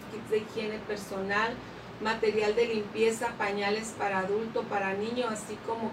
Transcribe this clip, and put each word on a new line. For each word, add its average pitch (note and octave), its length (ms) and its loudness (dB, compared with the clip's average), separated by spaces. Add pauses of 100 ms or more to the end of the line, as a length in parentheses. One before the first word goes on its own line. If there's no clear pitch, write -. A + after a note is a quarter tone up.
(120)
kits A3 180 -10
de A3 80 4
higiene G#3+ 480 -2
personal, G3+ 680 0 (460)
material G#3+ 540 2
de A#3 120 6
limpieza, A3 640 2 (100)
pañales G3+ 600 0
para G3 200 0
adulto, A3 460 0
para G3 280 0
niño, A#3 380 0
así G#3+ 360 -6
como A3+ 260 -2